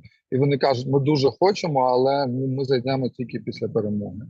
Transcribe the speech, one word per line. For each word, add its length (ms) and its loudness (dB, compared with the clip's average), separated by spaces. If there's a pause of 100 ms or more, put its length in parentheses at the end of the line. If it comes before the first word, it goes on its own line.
(300)
і 60 -2
вони 220 2
кажуть, 280 2
ми 140 2
дуже 300 2
хочемо, 500 0
але 460 2
ми, 200 -2
ми 180 -2
зайдемо 440 0
тільки 300 -8
після 300 -8
перемоги. 600 -4